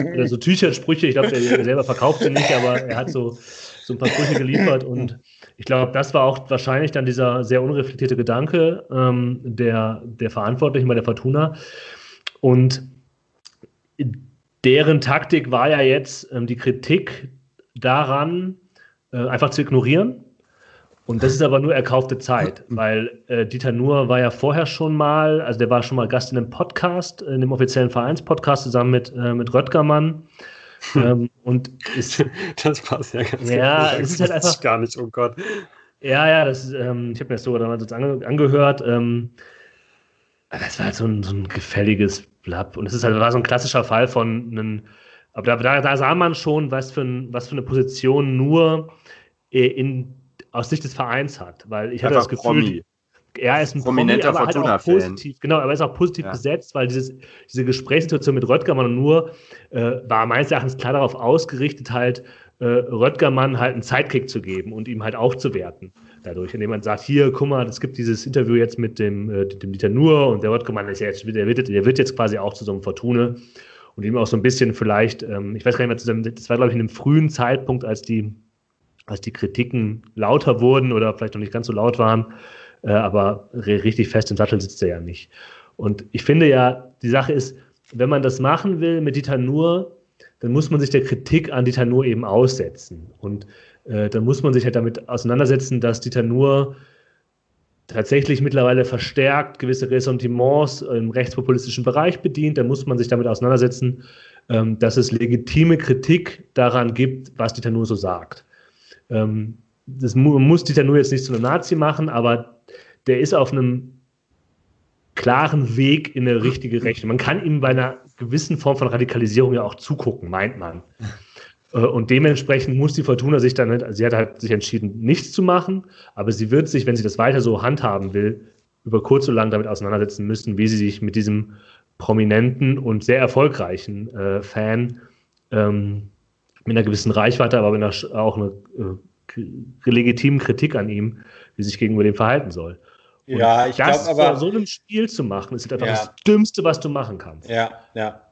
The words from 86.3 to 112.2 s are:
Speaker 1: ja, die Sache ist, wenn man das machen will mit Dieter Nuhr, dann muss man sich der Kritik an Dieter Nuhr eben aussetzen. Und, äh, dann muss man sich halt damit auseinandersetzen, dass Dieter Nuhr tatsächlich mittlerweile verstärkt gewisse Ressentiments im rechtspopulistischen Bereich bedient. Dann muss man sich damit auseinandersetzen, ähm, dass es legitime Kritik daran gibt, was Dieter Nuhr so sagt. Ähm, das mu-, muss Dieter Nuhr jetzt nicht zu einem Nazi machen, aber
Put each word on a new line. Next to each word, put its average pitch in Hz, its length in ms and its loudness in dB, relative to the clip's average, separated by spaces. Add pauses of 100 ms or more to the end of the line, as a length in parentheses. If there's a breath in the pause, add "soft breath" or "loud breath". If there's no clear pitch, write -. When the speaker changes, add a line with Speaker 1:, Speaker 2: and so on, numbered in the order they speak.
Speaker 1:
ja, 127 440 4 (100)
die 120 80 -4
Sache 135 240 2
ist, 131 220 -2 (380 soft breath)
wenn 123 160 0
man 139 140 2
das 131 160 0
machen 160 400 0
will 165 220 0
mit 139 140 -2
Dieter 135 220 -2
Nuhr, 156 580 0 (440 soft breath)
dann 117 120 -4
muss 151 200 0
man 151 80 2
sich 139 100 0
der 135 140 2
Kritik - 500 -2
an 127 120 2
Dieter 127 200 2
Nuhr 127 200 2
eben 117 200 0
aussetzen. 98 800 0 (120)
Und, 101 260 -8 (400 soft breath)
äh, 104 240 -2
dann 107 140 0
muss 131 200 2
man 139 100 4
sich 123 120 4
halt 120 100 0
damit 113 340 -2
auseinandersetzen, 123 720 2
dass 117 200 0
Dieter 120 220 -2
Nuhr 139 520 2 (1120 loud breath)
tatsächlich 135 540 0
mittlerweile 127 440 4
verstärkt 139 720 -2
gewisse 131 320 -2
Ressentiments 127 880 0
im 113 300 -2
rechtspopulistischen 123 720 -2
Bereich 151 380 0
bedient. 151 360 -2
Dann 120 100 0
muss 135 180 -2
man 127 120 -2
sich 117 120 0
damit 120 180 0
auseinandersetzen, 123 760 0 (460 loud breath)
ähm, 110 300 0
dass 113 180 2
es 123 140 2
legitime 143 640 2
Kritik 156 760 0
daran 120 400 2
gibt, 131 440 -2
was 110 160 -2
Dieter 117 180 -4
Nuhr 113 140 0
so 110 100 -2
sagt. 92 500 -6 (640 soft breath)
Ähm, 110 480 -2 (280)
das 131 300 -4
mu-, 139 240 6
muss 165 240 6
Dieter 143 200 2
Nuhr 143 140 4
jetzt 131 140 4
nicht 131 140 -2
zu 127 80 -6
einem 113 100 -2
Nazi 170 320 0
machen, 151 340 0
aber 117 500 -2 (480 loud breath)